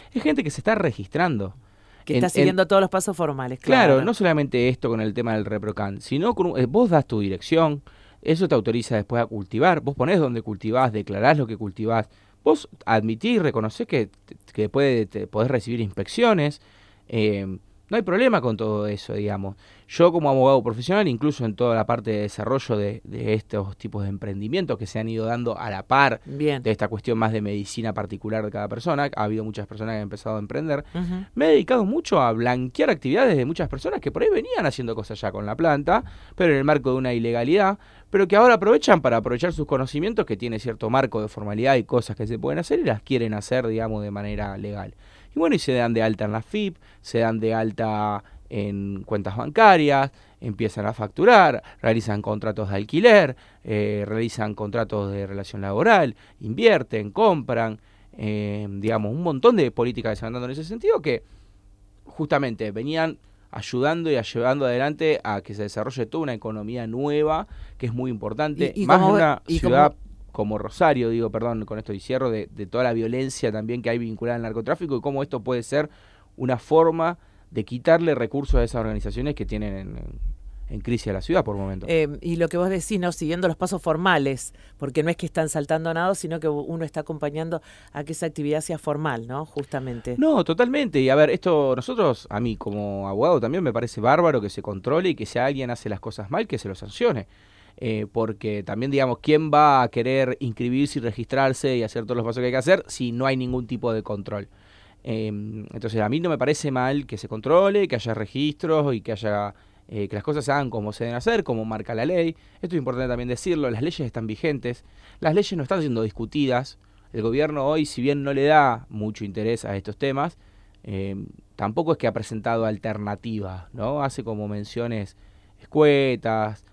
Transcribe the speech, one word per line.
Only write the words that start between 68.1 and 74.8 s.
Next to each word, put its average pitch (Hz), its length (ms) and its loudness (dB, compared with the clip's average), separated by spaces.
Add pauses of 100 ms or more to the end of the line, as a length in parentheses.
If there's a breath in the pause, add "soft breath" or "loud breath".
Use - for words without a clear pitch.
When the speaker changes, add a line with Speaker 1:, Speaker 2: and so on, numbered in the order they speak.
Speaker 1:
importante, 123 640 -2
Speaker 2:
Y, 202 80 -2
y - 20 0
Speaker 1:
más 185 140 6
Speaker 2:
como 190 120 6
Speaker 1:
en 208 40 6
Speaker 2:
ve-, 202 80 4
Speaker 1:
una 147 240 2
Speaker 2:
y 160 120 0
como 120 100 2
Speaker 1:
ciudad 147 260 6 (360)
como 107 260 -2
Rosario, 123 520 2
digo, 113 200 0
perdón, 113 340 -2
con 107 160 -8
esto 107 140 -8
y 98 80 -6
cierro, 131 280 -2
de, 110 240 -4
de 104 140 -10
toda 117 160 0
la 123 80 2
violencia 117 640 -2
también 113 280 -4
que 117 80 -2
hay 117 80 0
vinculada 117 380 -4
al 120 60 -4
narcotráfico 123 560 -4